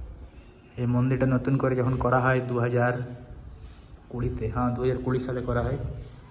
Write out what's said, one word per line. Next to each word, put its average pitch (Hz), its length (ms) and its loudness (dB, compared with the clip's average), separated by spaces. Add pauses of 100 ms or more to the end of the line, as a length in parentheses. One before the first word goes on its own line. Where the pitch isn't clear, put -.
(760)
এই 123 80 -2
মন্দিরটা 127 400 4
নতুন 131 320 4
করে 131 180 2
যখন 127 220 2
করা 123 220 4
হয় 127 220 4
দু 120 180 0
হাজার 123 340 2 (1160)
কুড়িতে, 120 380 -2
হ্যাঁ, 123 280 0
দু 123 60 -2
হাজার 127 160 2
কুড়ি 127 220 0
সালে 123 220 -4
করা 120 200 0
হয়, 117 160 0 (540)